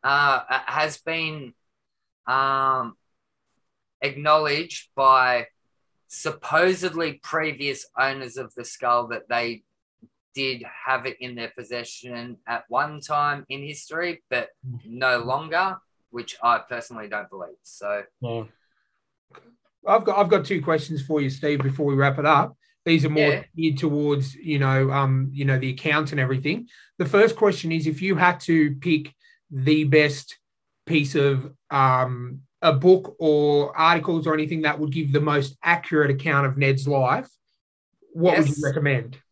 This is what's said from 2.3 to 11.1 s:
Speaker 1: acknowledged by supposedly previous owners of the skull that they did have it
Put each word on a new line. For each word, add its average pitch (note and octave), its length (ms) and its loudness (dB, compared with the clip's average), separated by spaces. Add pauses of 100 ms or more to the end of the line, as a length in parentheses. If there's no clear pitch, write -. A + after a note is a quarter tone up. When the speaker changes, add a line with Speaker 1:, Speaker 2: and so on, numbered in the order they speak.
Speaker 1:
acknowledged D3+ 920 0
by B2+ 520 4 (600)
supposedly D#3+ 1040 -2 (100)
previous C#3+ 640 -4 (120)
owners C3 400 -4
of B2 180 -12
the A#2+ 100 -12
skull A#2+ 420 -2
that A2 220 -10
they A#2+ 340 -4 (680)
did C3 300 -6 (220)
have B2+ 200 -2
it A#2+ 140 -8